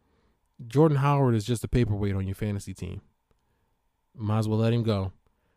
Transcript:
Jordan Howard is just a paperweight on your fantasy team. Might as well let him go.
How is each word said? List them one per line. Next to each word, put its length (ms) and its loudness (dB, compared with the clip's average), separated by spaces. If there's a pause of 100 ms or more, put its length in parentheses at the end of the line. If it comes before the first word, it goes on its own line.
(640)
Jordan 320 4
Howard 380 4
is 100 0
just 180 -4
a 40 -6
paperweight 480 0
on 100 -4
your 100 -6
fantasy 380 -6
team. 280 -12 (1160)
Might 220 0
as 80 0
well 120 0
let 140 2
him 100 0
go. 280 -2 (460)